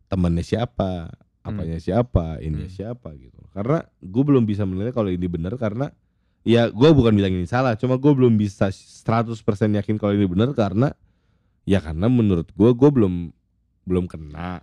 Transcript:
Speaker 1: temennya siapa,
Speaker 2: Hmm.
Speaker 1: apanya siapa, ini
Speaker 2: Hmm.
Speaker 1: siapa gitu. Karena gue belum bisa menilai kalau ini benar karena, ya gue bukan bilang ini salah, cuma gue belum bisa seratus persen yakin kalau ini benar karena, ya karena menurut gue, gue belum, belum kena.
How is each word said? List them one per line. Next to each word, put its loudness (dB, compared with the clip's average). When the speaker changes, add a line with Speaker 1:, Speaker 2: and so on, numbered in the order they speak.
Speaker 1:
temennya 0
siapa, -4
Speaker 2:
Hmm. -16
Speaker 1:
apanya -8
siapa, -2
ini -6
Speaker 2:
Hmm. -16
Speaker 1:
siapa -14
gitu. -20
Karena -2
gue -2
belum 4
bisa -2
menilai -4
kalau -2
ini -2
benar -4
karena, -4
ya 4
gue 4
bukan 6
bilang 2
ini -4
salah, 0
cuma -2
gue 2
belum 4
bisa 0
seratus -4
persen 0
yakin -2
kalau 0
ini 2
benar 0
karena, 0
ya 0
karena -6
menurut 2
gue, 4
gue 4
belum, -2
belum -2
kena. -12